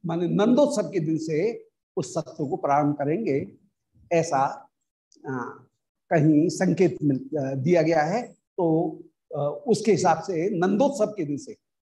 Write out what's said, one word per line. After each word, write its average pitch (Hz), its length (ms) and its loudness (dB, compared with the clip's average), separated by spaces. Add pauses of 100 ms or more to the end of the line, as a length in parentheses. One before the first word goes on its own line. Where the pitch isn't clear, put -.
माने 170 220 -2
नंदोत्सव 220 540 4
के 196 180 -2
दिन 160 180 -2
से 165 500 -4 (280)
उस - 180 -6
सत्र 156 320 -6
को 170 100 -4
प्रारंभ 147 380 2
करेंगे, 147 580 -2 (600)
ऐसा, 151 580 -2 (480)
अ, 123 480 -10 (440)
कहीं 156 380 4
संकेत 180 560 0
मिल, 131 340 0
अ, 135 160 -4
दिया 156 280 2
गया 160 200 2
है। 196 200 -2 (100)
तो, - 680 -2 (400)
अ, 147 280 -4
उसके 220 260 2
हिसाब 165 300 2
से 180 360 -2
नंदोत्सव 202 480 2
के 196 180 -8
दिन 147 120 -4
से, 113 200 -14 (320)